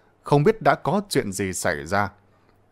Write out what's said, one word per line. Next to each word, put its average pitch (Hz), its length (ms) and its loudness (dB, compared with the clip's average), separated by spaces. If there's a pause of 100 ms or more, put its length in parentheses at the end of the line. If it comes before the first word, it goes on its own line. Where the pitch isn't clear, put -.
(240)
không 147 200 2
biết 220 180 2
đã 147 140 4
có 196 340 -2
chuyện 104 220 -2
gì 95 220 -4
xảy 76 320 -4
ra. 98 240 0 (640)